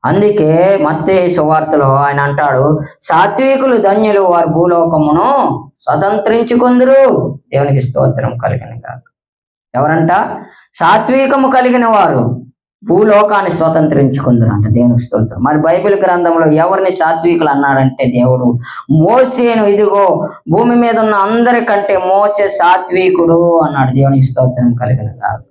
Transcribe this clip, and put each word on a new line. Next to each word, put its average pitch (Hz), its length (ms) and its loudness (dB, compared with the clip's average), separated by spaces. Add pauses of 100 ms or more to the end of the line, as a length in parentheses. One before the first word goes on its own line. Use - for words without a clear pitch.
అందుకే 180 720 2
మత్తయి 175 580 0
సువార్తలో 156 600 0
ఆయన 139 240 0
అంటాడు, 143 600 0 (220)
"సాత్వికులు 254 760 0
ధన్యులు, 202 440 2
వారు 170 260 2
భూలోకమును 170 1200 0 (100)
స్వతంత్రించుకుందురు." 240 1600 0 (140)
దేవునికి 139 280 0
స్తోత్రం - 560 -2
కలుగును - 380 -6
గాక. - 260 -16 (760)
ఎవరంట? 160 340 0 (640)
సాత్వికము 262 760 0
కలిగిన 247 340 2
వారు 151 560 0 (460)
భూలోకాన్ని 208 640 2
స్వతంత్రించుకుందురు 139 1000 0
అంట. 104 180 -2
దేవునికి 120 360 2
స్తోత్రం. 110 400 -4
మరి 151 140 0
బైబిల్ 180 440 0
గ్రంథంలో 170 500 0
ఎవరిని 180 400 0
సాత్వికులు 165 580 0
అన్నాడంటే 135 560 0
దేవుడు 123 540 0 (320)
మోసేను, 233 720 2
"ఇదిగో 202 680 0 (200)
భూమి 233 260 2
మీద 233 240 0
ఉన్న 214 160 0
అందరికంటే 214 840 0
మోసే 202 500 0
సాత్వికుడు" 175 1120 2
అన్నాడు. 143 320 -2
దేవునికి 135 320 2
స్తోత్రం 123 500 0
కలుగును 107 400 -4
గాక. 104 380 -8